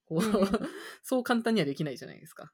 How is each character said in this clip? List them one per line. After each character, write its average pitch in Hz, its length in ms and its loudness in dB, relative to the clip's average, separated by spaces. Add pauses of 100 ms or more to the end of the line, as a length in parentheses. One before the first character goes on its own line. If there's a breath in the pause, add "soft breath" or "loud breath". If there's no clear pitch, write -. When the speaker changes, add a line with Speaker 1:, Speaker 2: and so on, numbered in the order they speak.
Speaker 1:
こ 160 120 -4
う、 - 20 2
Speaker 2:
う - 20 2
ん 214 140 2
う 196 100 6
ん。 - 20 0
Speaker 1:
<laughs> - 560 -4
そ 262 160 0
う 240 40 -4
簡 240 180 2
単 226 140 2
に 214 40 4
は 151 60 4
で 139 100 -2
き - 80 -2
な 147 80 -2
い 123 60 -8
じ - 80 -14
ゃ - 20 -14
な - 80 -16
い - 40 -20
で - 80 -20
す - 60 -20
か。 - 200 -20